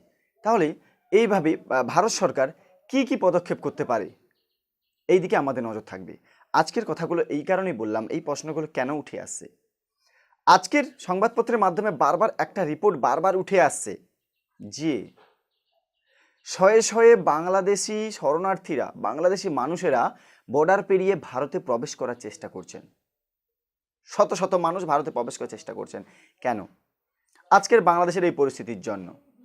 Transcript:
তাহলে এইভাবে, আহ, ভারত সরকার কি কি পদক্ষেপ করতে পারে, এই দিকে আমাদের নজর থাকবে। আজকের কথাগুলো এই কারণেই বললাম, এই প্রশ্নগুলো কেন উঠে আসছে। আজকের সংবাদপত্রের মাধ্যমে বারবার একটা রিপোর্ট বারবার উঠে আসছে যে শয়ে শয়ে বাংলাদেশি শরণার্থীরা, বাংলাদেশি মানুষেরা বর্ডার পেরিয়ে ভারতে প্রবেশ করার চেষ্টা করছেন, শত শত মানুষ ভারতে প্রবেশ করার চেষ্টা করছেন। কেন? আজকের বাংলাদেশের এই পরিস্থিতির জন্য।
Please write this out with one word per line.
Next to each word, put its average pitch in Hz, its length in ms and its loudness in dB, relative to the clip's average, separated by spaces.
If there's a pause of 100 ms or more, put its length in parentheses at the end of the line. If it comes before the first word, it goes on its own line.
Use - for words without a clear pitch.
(420)
তাহলে 202 320 2 (360)
এইভাবে, 190 460 4 (140)
আহ, 127 120 2
ভারত 160 280 0
সরকার 139 380 0 (400)
কি 262 160 0
কি 262 120 -2
পদক্ষেপ 175 440 0
করতে 143 240 -6
পারে, 110 260 -2 (1000)
এই 185 100 6
দিকে 185 180 0
আমাদের 135 280 -2
নজর 110 160 -6
থাকবে। 90 360 -16 (360)
আজকের 165 320 0
কথাগুলো 165 380 -2
এই 147 200 -4
কারণেই 185 300 -2
বললাম, 110 360 -4
এই 160 120 -6
প্রশ্নগুলো 151 460 -8
কেন 135 240 -4
উঠে 147 300 -8
আসছে। - 280 -16 (960)
আজকের 185 380 4 (140)
সংবাদপত্রের 226 600 -2
মাধ্যমে 202 320 0
বারবার 165 380 2 (100)
একটা 170 260 -2
রিপোর্ট 151 340 0
বারবার 160 380 0
উঠে 185 240 2
আসছে 131 360 0 (680)
যে 120 500 -4 (1300)
শয়ে 214 380 4
শয়ে 226 340 6
বাংলাদেশি 190 960 0
শরণার্থীরা, 165 840 -2
বাংলাদেশি 170 520 -2
মানুষেরা 151 680 -2 (340)
বর্ডার 165 320 2
পেরিয়ে 190 400 2
ভারতে 143 380 -6
প্রবেশ 123 360 -4
করার 120 180 -6
চেষ্টা 107 340 -14
করছেন, - 340 -16 (1200)
শত 202 300 0
শত 185 200 -2
মানুষ 175 300 -2
ভারতে 151 260 -2
প্রবেশ 120 280 -6
করার 120 100 -10
চেষ্টা 104 260 -14
করছেন। 101 280 -12 (380)
কেন? 107 260 -6 (840)
আজকের 202 300 6
বাংলাদেশের 175 440 2
এই 175 60 4
পরিস্থিতির 123 500 -2
জন্য। 92 400 -10 (240)